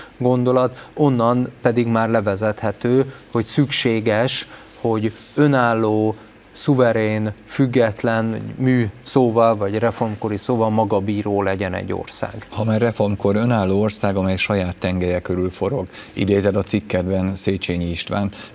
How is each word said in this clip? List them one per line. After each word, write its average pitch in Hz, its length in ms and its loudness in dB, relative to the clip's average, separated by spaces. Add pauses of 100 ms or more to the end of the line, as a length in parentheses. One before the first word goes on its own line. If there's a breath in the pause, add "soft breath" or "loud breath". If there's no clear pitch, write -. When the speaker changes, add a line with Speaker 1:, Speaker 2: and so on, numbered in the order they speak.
(160 loud breath)
Speaker 1:
gondolat, 127 760 2
onnan 123 560 2 (120)
pedig 120 240 2
már 113 220 2
levezethető, 110 1040 0 (180 loud breath)
hogy 113 140 0
szükséges, 117 1040 0 (320 loud breath)
hogy 110 320 0 (220)
önálló, 113 800 2 (400 loud breath)
szuverén, 110 800 2 (140)
független 113 1120 0
mű 127 300 2 (160)
szóval, 113 540 2
vagy 101 220 -2
reformkori 107 580 -2
szóval 113 340 0
magabíró 101 720 0
legyen 95 320 -2
egy 95 180 -6
ország. - 580 -8
Speaker 2:
Ha 107 140 -4
már 110 160 0
reformkor, 101 560 0
önálló 107 440 2
ország, 104 360 0
amely 95 200 0
saját 92 400 -2
tengelye 90 440 -2
körül 92 300 -2
forog, 95 360 -4 (260 loud breath)
idézed 101 440 2
a 98 60 0
cikkedben 95 720 -2
Széchenyi 87 560 -2
Istvánt. 98 460 -4 (180 loud breath)